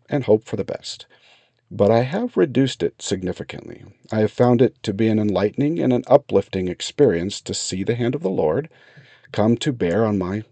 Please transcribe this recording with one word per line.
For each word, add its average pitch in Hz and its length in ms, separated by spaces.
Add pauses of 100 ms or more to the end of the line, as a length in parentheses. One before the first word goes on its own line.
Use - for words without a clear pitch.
and 139 160
hope 110 180
for - 140
the - 80
best, - 400 (640)
but 101 180
I 113 120
have 196 340
reduced 135 480
it - 180
significantly. - 800 (280)
I 107 80
have 107 120
found 123 300
it 120 220
to 104 100
be 110 140
an 110 120
enlightening 107 600
and 127 140
an 123 140
uplifting 95 600
experience 90 760
to - 120
see 95 300
the 113 120
hand 120 180
of 151 100
the 185 60
Lord 156 400 (600)
come 113 260
to 143 160
bear 101 320
on 104 140
my 98 320